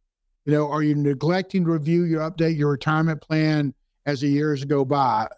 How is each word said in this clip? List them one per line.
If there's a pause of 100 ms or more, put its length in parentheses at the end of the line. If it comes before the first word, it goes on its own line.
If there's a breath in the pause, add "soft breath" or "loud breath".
(460)
You
know,
are
you
neglecting
to
review
your,
update
your
retirement
plan (320)
as
the
years
go
by?